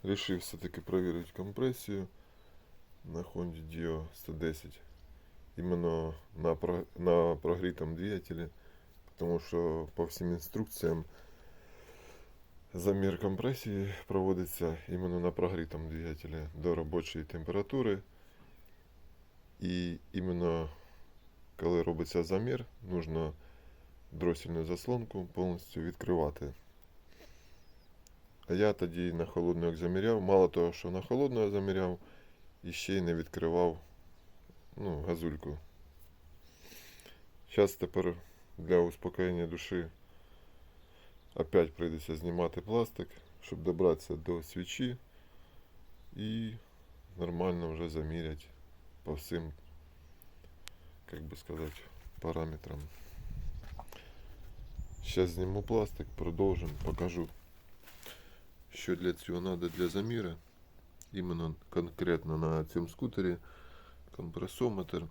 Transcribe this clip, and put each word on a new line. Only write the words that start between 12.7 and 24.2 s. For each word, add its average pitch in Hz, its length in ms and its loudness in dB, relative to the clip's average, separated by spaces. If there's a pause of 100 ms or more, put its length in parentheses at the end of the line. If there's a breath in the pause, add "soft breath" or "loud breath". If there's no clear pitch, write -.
замір 98 460 4
компресії 101 760 0 (140)
проводиться 90 680 2 (120)
іменно 90 300 0
на 87 120 2
прогрітому 82 580 0
двигателі 78 680 -6
до 80 200 4
робочої 80 500 -2
температури. 101 720 0 (1600 soft breath)
І 90 380 0 (160)
іменно 87 560 2 (840 loud breath)
коли 85 280 4
робиться 85 400 2
замір, 117 420 2 (240)
нужно 80 440 0 (800 soft breath)
дросільну 82 540 0